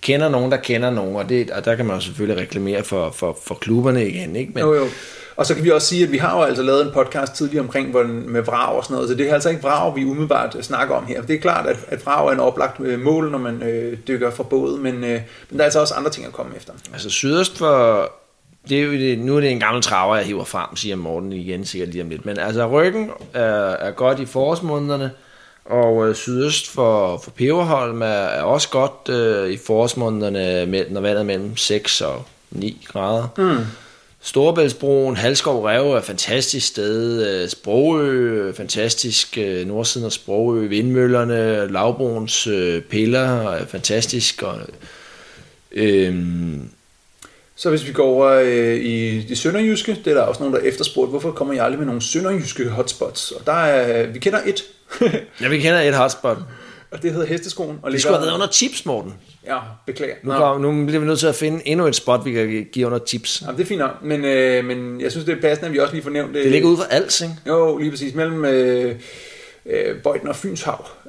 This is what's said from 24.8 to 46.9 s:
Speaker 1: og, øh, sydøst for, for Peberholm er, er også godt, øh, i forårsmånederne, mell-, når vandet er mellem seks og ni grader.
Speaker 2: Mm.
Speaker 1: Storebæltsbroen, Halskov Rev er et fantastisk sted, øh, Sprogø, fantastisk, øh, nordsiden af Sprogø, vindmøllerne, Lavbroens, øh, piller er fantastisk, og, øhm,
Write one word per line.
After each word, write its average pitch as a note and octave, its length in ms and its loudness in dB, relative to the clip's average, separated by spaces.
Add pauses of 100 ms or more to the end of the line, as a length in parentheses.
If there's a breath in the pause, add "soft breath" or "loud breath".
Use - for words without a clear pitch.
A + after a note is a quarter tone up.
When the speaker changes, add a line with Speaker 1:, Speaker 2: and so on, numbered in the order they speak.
Speaker 1:
og, A2+ 440 4
øh, G#2+ 60 2
sydøst C3 540 -2
for, G#2 560 2
for - 60 -18
Peberholm C3+ 720 0
er, A2+ 40 0
er G2 360 0
også C3 260 2
godt, C3+ 400 -2
øh, A2 420 2
i G2 60 -4 (100)
forårsmånederne, G#2+ 1000 0
mell-, F#2+ 280 -2
når G2 80 -4
vandet G#2 200 0
er G#2 40 0
mellem G2+ 320 -4
seks - 440 0
og C2+ 240 -4 (260)
ni - 420 -8
grader. A2 340 -2 (120)
Speaker 2:
Mm. D3+ 260 2 (560 loud breath)
Speaker 1:
Storebæltsbroen, C#3 960 2
Halskov B2 500 0
Rev B2 260 4
er C3 40 4
et A2 80 0
fantastisk A#2+ 600 -2
sted, A2 600 0 (160)
øh, F2 60 -4
Sprogø, B2 1040 2
fantastisk, G#2+ 840 -2
øh, F#2+ 280 -2
nordsiden A2+ 400 -2
af G#2 60 -4
Sprogø, A2 540 0
vindmøllerne, A#2 1080 2
Lavbroens, A2 760 -2
øh, F2+ 360 0
piller A#2 680 0
er E2+ 160 -4
fantastisk, - 760 -2
og, - 120 -6 (1160 loud breath)
øhm, F2 960 2 (880 loud breath)